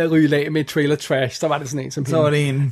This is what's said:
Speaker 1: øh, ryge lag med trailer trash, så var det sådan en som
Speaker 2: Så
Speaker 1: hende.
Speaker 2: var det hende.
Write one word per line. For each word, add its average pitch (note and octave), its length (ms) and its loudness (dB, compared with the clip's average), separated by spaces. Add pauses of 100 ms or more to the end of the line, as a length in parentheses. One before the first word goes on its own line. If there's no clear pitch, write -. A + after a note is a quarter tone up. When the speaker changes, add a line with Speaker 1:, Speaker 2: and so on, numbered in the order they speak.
Speaker 1:
øh, E3 80 0
ryge D#3 180 4
lag D3 240 0
med D#3 120 0
trailer D3 320 0
trash, C3+ 440 -2
så E3 80 0
var D3 100 0
det D3 100 -10
sådan C3 160 -6
en C3 60 -10
som C#3 160 -6
Speaker 2:
Så C3 40 -6
Speaker 1:
hende. D#3+ 140 4
Speaker 2:
var D3+ 60 4
det D3 140 2
hende. C#3 280 0